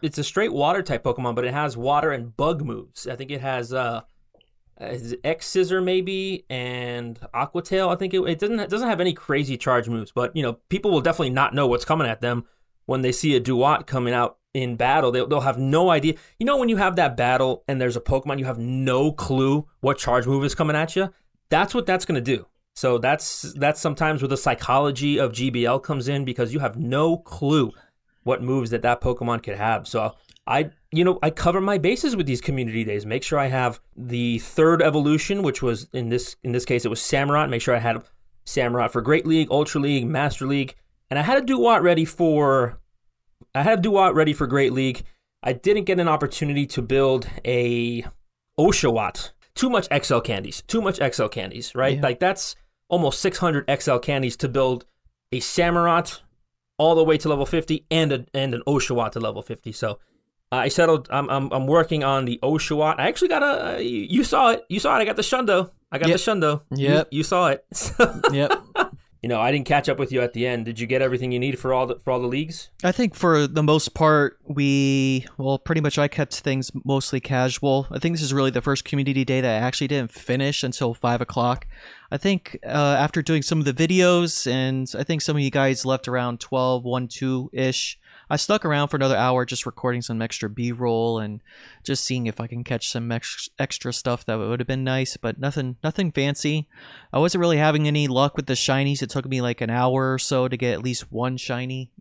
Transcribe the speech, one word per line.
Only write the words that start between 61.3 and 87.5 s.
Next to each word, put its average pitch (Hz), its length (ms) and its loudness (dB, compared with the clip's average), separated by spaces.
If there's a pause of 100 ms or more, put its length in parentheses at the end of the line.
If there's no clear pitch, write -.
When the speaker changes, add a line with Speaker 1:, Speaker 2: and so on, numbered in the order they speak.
Speaker 1:
I'm, 135 220 -2
I'm 131 140 0
working 156 380 2
on 135 220 2
the 120 160 -4
Oshawott. 151 560 0
I 147 100 2
actually - 200 2
got 311 140 2
a, - 400 -2
you, 240 260 -4
you 247 160 2
saw 254 260 4
it. - 200 0
You 190 80 -2
saw - 180 2
it. 226 40 4
I 214 40 2
got 220 120 -2
the 214 60 -2
Shundo. 202 480 2 (200)
I 151 80 -6
got 160 100 2
Speaker 2:
Yep. 175 100 4
Speaker 1:
the - 120 0
Shundo. 156 400 2
You, 139 180 0
Speaker 2:
Yep. 151 220 4
Speaker 1:
you 147 120 -2
saw 180 260 2
it. 139 200 0
<laughs> - 60 -20
So - 460 0 (100)
Speaker 2:
Yep. - 220 2 (680)
Speaker 1:
you 113 60 -6
know, 117 120 0
I 123 120 2
didn't 143 140 -2
catch 143 220 2
up 135 120 0
with 127 100 -2
you 131 100 0
at 120 120 0
the 117 140 -2
end. 120 180 -4
Did 113 160 -10
you 120 60 -4
get 131 140 0
everything 127 300 0
you 123 80 -2
need 131 180 -2
for 131 160 -2
all 127 140 2
the, 120 140 -6
for - 100 -4
all 127 100 0
the 123 60 -2
leagues? 151 440 -6 (120)
Speaker 2:
I 180 80 4
think 226 240 0
for 156 320 4
the 151 160 0
most 151 320 2
part, 151 500 4
we, 139 800 2 (140)
well, 135 220 0
pretty 160 200 0
much 147 160 0
I 147 120 2
kept - 320 -4
things 135 320 -2 (120)
mostly 135 360 0
casual. 131 720 0
I 135 80 -6
think 170 160 0
this 156 60 -4
is 135 120 -2
really 135 160 2
the 120 100 -2
first 139 240 -2
community 135 400 0
day 131 160 0
that 113 220 0
I - 20 0
actually 135 220 -2
didn't 135 240 -2
finish 139 540 -2
until 123 280 -2
five 120 280 -2
o'clock. 120 480 -2 (420)
I - 60 -4
think, - 500 -2
uh, 143 320 2
after 147 240 0
doing 156 200 2
some 160 180 0
of 143 40 0
the 139 80 2
videos, 175 800 4
and 131 480 -2
I 143 60 -2
think 160 180 -2
some 151 140 0
of 143 60 2
you 135 80 0
guys 135 360 0
left 131 220 -2
around 123 320 -2
twelve, 127 440 0
one, 127 220 -2
two-ish. 131 920 -4 (340)